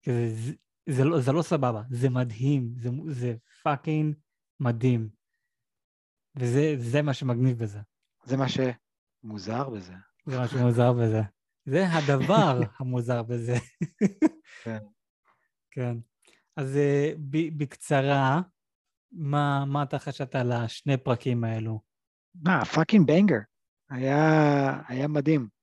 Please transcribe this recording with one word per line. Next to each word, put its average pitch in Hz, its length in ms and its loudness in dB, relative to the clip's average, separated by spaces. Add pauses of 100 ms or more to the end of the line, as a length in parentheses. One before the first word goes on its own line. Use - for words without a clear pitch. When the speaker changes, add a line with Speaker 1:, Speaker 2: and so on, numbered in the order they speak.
Speaker 1:
כזה, 120 320 -2
זה, 113 180 -6 (360)
זה 135 160 2
לא, 160 160 2
זה 127 120 2
לא 165 100 2
סבבה, 123 480 0
זה 127 200 0
מדהים, 123 640 -2
זה, 120 140 -6 (200)
זה 123 240 -4 (280)
פאקינג 151 520 -2 (460)
מדהים. 120 480 0 (1300)
וזה, 139 420 2
זה 120 240 0
מה 143 120 0
שמגניב 123 440 0
בזה. 104 200 -6 (460)
Speaker 2:
זה 127 120 -2
מה 135 120 0
שמוזר 123 1200 -6
בזה. 92 240 -12 (320)
Speaker 1:
זה 127 120 -6
מה 123 100 -2
שמוזר 123 440 4
בזה. 110 300 2 (440)
זה 165 260 0
הדבר 143 760 2
Speaker 2:
<laughs> - 120 -14
Speaker 1:
המוזר 123 440 -4
בזה. 120 340 -4 (1040)
Speaker 2:
כן. - 160 -8 (920)
Speaker 1:
כן. 120 260 -6 (600)
אז, 135 200 -4
אה, 143 420 2
ב-, 151 400 -4
בקצרה, 139 840 2 (720)
מה, 143 520 0
מה 139 180 -2
אתה 135 160 -4
חשבת 139 360 -8
על 123 180 0
השני 120 440 -2
פרקים 120 480 -2
האלו? 110 360 -4 (540)
Speaker 2:
מה, 165 300 2
פאקינג 160 420 4
בנגר. 165 320 4 (520)
היה, 143 1000 2
היה 131 200 -4
מדהים. 147 400 0 (140)